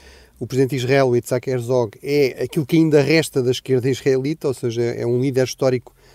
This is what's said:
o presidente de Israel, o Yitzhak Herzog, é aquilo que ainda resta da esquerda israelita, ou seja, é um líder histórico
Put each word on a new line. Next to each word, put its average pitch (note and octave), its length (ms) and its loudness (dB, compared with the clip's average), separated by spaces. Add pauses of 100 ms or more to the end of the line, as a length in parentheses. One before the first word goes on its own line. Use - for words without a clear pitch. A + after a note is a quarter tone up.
(400)
o B2 60 -8
presidente B2+ 240 0
de C#3+ 60 -6
Israel, C3 320 2
o A#2+ 80 2
Yitzhak B2 340 -4
Herzog, B2 540 -2
é C#3 400 0
aquilo C#3 240 -4
que E3+ 80 0
ainda D#3 260 4
resta C#3+ 400 0
da A#2+ 80 0
esquerda B2+ 400 0
israelita, C3+ 580 -2
ou C3 60 -2
seja, A#2+ 300 -4
é A#2 240 -4
um B2 120 0
líder C3 260 0
histórico B2+ 500 -4 (200)